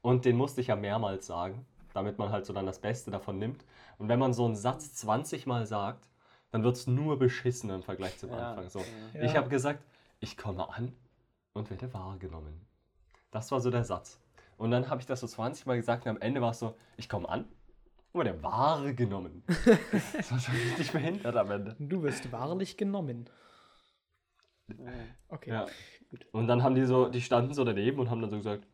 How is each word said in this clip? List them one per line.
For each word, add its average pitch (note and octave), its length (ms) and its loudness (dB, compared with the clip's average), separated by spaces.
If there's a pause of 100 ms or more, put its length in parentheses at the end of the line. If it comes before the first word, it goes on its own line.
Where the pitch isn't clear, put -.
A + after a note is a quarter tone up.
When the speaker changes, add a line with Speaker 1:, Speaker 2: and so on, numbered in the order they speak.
Speaker 1:
Und B2 240 4
den A#2+ 120 8
musste C3+ 240 2
ich B2 60 0
ja A2 80 4
mehrmals G2+ 500 -2
sagen, F#2 400 -6 (280)
damit G2+ 260 -2
man G#2 100 0
halt G#2 160 -2
so G2+ 80 -8
dann F#2+ 140 -2
das F#2 120 -6
Beste G#2+ 320 -4
davon G2 280 -6
nimmt. A#2 260 -4 (320)
Und G#2+ 120 -6
wenn A#2+ 100 4
man C3 140 4
so A#2+ 120 4
einen A2+ 100 2
Satz A#2+ 380 -4
zwanzig B2+ 540 -2
Mal A#2+ 180 0
sagt, G2+ 420 -4 (440)
dann A2 120 0
wird's B2 240 2
nur C#3+ 300 2
beschissener B2 580 2
im F#2 80 -8
Vergleich F#2 340 -6
zum B2 120 -12
Speaker 2:
Ja, A#2 80 -6 (140)
Speaker 1:
Anfang. F#2 180 -10
So. F#2+ 120 -8
Speaker 2:
ja. A2 440 -10
Speaker 1:
Ich D#3 80 4
Speaker 3:
Ja. D3+ 60 6
Speaker 1:
hab C3 100 -2
gesagt, C#3 340 0 (360)
"Ich - 180 -10
komme F2+ 320 -6
an B2 240 -6 (600)
und G#2+ 180 -8
werde B2+ 220 -8
wahrgenommen." F2+ 720 -10 (680)
Das - 200 -6
war C3 80 2
so B2 120 2
der A#2+ 120 2
Satz. - 360 -6 (380)
Und A2+ 140 0
dann B2+ 180 4
hab C#3 100 0
ich B2+ 80 -10
das B2+ 140 -2
so A#2+ 60 -6
zwanzig B2 380 -6
Mal B2+ 120 2
gesagt A#2 280 0
und A2+ 60 0
am G#2+ 100 -4
Ende C3 200 0
war's A#2 180 0
so, A2+ 160 -4 (220)
"Ich - 120 -12
komme F#2 180 -4
an - 180 -2 (680)
und E3+ 120 0
werde E2+ 180 -2
wahrgenommen." B2 1040 0
Speaker 3:
<laughs> F3+ 440 6 (260)
Speaker 1:
Das G3+ 140 -4
war B2 80 0
schon B2+ 160 -2
richtig A#2+ 360 -2
behindert D#3+ 440 0
am G2+ 160 4
Ende. G2+ 280 -4
Speaker 3:
Du D#3 240 -2
wirst C3 280 -2
wahrlich D#3 460 -4
genommen. D#3 520 -4 (1400)
Speaker 2:
Ja. A2 60 -12 (540)
Speaker 3:
Okay, - 220 -10
Speaker 1:
Ja. A2 140 -2 (440)
Speaker 3:
gut. - 220 -18
Speaker 1:
Und A2 160 0
dann A#2+ 160 6
haben C3 120 6
die C3 100 6
so, B2+ 240 8
die B2 120 0
standen B2 320 4
so C#3 100 2
daneben A#2 360 2
und A#2+ 100 0
haben A#2 120 0
dann G#2+ 100 -2
so G#2+ 60 -4
gesagt G#2 360 -4